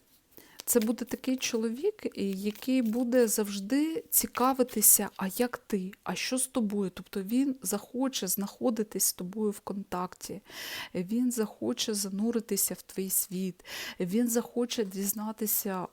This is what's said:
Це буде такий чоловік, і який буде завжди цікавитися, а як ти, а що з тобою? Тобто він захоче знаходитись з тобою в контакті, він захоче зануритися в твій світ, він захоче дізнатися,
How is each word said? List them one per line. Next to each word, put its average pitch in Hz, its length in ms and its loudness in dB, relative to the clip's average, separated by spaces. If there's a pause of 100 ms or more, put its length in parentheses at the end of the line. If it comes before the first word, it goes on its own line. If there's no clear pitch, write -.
(640)
Це - 140 4
буде 226 260 2
такий 262 320 -2
чоловік, 240 760 -2
і 196 180 -2
який 208 500 0
буде 240 460 4
завжди 214 840 0
цікавитися, 233 1080 4
а 190 100 -2
як 247 300 -2
ти, 190 340 -4 (120)
а 185 120 -2
що - 220 -2
з 254 100 0
тобою? 202 460 0
Тобто 196 300 -8
він 262 380 2
захоче 226 680 -2
знаходитись 214 760 0
з - 100 4
тобою 202 380 -2
в 208 80 -10
контакті, - 840 -6 (540)
він 220 360 2
захоче 220 640 -2
зануритися 202 800 0
в - 80 -8
твій 190 280 -6
світ, 185 560 -2 (340)
він 214 300 2
захоче 240 560 0
дізнатися, 202 1080 -2